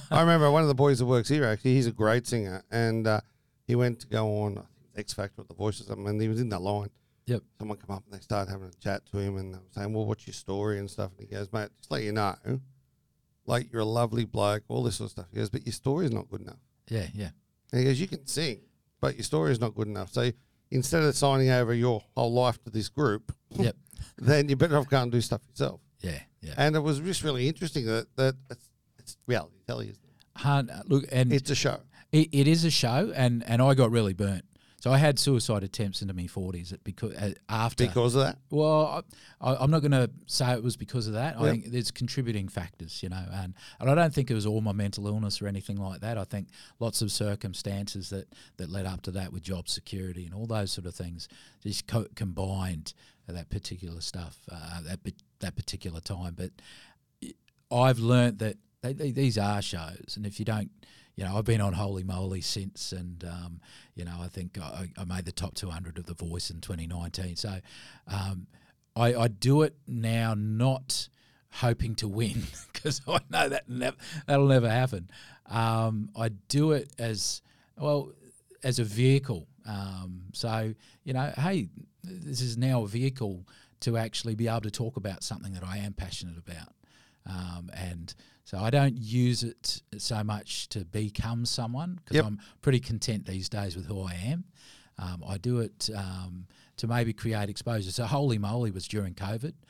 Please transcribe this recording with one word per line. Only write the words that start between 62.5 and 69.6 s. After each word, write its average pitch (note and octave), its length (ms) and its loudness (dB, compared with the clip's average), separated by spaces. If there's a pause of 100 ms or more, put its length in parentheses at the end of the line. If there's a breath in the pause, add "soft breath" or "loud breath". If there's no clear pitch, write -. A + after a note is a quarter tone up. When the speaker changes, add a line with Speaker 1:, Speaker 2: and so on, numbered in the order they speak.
Speaker 2:
and, F2 320 -10
um, F2 360 -10 (340 loud breath)
you F2 100 -10
know, E2+ 160 -10
I F2 80 -8
think F#2 300 -10
I, E2+ 400 -10
I F#2+ 60 -6
made F2+ 200 -4
the F2 80 -10
top F2+ 220 -6
two F#2 160 -8
hundred E2+ 280 -8
of E2+ 80 -10
The F2 80 -10
Voice E2+ 360 -6
in E2 100 -12
twenty E2 260 -8
nineteen. F2 500 -6
So, G2 220 -6 (480 loud breath)
um, G2 400 -4 (480 soft breath)
I, A#2+ 200 4
I A#2 140 4
do A#2+ 340 4